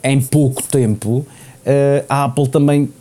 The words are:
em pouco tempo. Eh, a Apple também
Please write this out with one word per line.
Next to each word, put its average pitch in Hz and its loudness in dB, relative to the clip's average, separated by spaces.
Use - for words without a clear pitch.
em 135 0
pouco 131 0
tempo. 117 -2
Eh, 139 0
a 139 -2
Apple 135 -2
também 143 2